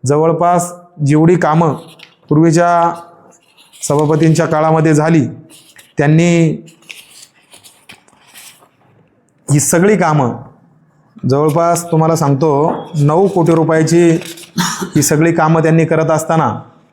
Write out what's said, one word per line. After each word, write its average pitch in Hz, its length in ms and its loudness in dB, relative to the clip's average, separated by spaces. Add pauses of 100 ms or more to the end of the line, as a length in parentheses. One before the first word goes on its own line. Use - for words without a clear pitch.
जवळपास 165 680 0 (320)
जेवढी 160 300 2
कामं 160 380 0 (560)
पूर्वीच्या 170 640 2 (960)
सभापतींच्या 156 560 2
काळामध्ये 160 480 2
झाली, 151 320 2 (720)
त्यांनी 165 680 2 (3000)
ही 147 80 2
सगळी 185 380 0
कामं, 151 340 0 (1000)
जवळपास 160 600 0
तुम्हाला 160 240 0
सांगतो, 143 580 0 (280)
नऊ 165 260 2
कोटी 165 280 0
रुपयाची 165 600 2 (800)
ही 151 60 2
सगळी 165 320 0
कामं 160 280 2
त्यांनी 160 240 2
करत 160 260 -2
असताना 151 480 -2 (340)